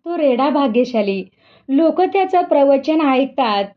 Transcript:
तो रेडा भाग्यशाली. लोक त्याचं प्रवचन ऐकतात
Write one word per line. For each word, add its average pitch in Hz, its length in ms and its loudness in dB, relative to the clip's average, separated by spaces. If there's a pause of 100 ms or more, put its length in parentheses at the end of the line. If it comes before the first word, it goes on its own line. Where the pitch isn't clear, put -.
तो 349 120 -6
रेडा 277 320 0
भाग्यशाली. 233 720 -2 (460)
लोक 311 320 2
त्याचं 370 400 0
प्रवचन 294 600 2
ऐकतात 262 640 0 (140)